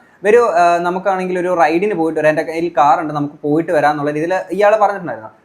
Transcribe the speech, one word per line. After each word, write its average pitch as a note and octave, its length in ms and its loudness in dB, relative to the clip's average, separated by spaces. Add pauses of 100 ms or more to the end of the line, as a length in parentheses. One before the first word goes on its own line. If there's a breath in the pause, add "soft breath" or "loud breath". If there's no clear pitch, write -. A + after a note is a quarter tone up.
(240 soft breath)
"വരൂ, A3+ 220 4
ആ, F3 320 2
നമുക്കാണെങ്കിൽ F#3 600 -2
ഒരു F3 200 0
റൈഡിന് E3+ 340 2
പോയിട്ട് D#3+ 260 -2
വരാം, D3+ 100 2
എൻ്റെ D#3 120 0
കയ്യിൽ E3 360 -6
കാറുണ്ട്, D3+ 360 2
നമുക്ക് D3 200 -6 (100)
പോയിട്ട് D#3 280 -2
വരാം" D3 200 2
എന്നുള്ള D3 200 -4
രീതിയിൽ D#3 220 -4 (180)
ഇയാൾ G3+ 240 2
പറഞ്ഞിട്ടുണ്ടായിരുന്നു. F#3 540 -2 (160)